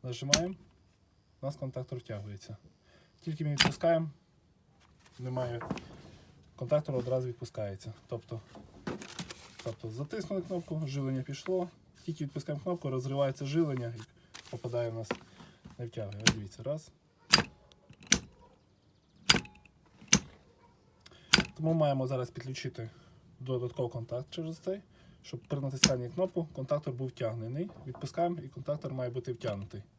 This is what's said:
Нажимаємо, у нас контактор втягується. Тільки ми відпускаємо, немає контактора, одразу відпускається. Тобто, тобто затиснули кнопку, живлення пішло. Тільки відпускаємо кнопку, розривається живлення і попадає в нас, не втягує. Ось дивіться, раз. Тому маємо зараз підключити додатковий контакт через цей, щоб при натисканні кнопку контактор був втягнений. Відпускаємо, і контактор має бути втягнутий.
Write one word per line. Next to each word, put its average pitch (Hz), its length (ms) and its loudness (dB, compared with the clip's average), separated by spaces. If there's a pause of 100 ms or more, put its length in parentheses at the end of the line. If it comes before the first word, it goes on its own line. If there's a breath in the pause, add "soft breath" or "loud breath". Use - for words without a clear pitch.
Нажимаємо, 139 520 4 (840)
у 135 60 -4
нас 139 100 -2
контактор 131 420 -6
втягується. 104 580 -10 (640 soft breath)
Тільки 156 240 -4
ми 151 60 2
відпускаємо, 165 600 4 (1080)
немає 127 440 -2 (920 loud breath)
контактора, 143 420 4
одразу 127 300 2
відпускається. 107 640 -6 (160)
Тобто, 117 320 -6 (1200)
тобто 113 260 -4
затиснули 170 520 -2
кнопку, 170 440 -2
живлення 135 360 0
пішло. 180 460 -2 (360)
Тільки 156 200 -2
відпускаємо 147 380 -4
кнопку, 175 280 0
розривається 135 560 2
живлення 135 520 2
і 110 40 -10 (480 loud breath)
попадає 120 400 -2
в 110 40 -6
нас, 113 140 -6 (680 loud breath)
не 120 80 -4
втягує. 101 380 -6
Ось - 100 10
дивіться, 104 280 -10
раз. 147 280 -4 (4000 loud breath)
Тому 160 180 2
маємо 139 320 6
зараз 127 240 0
підключити 123 600 -6 (500 loud breath)
додатковий 123 520 0
контакт 120 380 -4
через 160 280 -6
цей, 190 220 -4 (420 loud breath)
щоб - 180 -10
при 139 200 -4
натисканні 131 480 2
кнопку 180 360 0
контактор 147 500 -2
був 127 140 -4
втягнений. 117 640 -4 (160)
Відпускаємо, 165 540 0
і 135 80 -10
контактор 143 440 -4
має 127 180 -2
бути 123 220 -4
втягнутий. 101 500 -4 (160)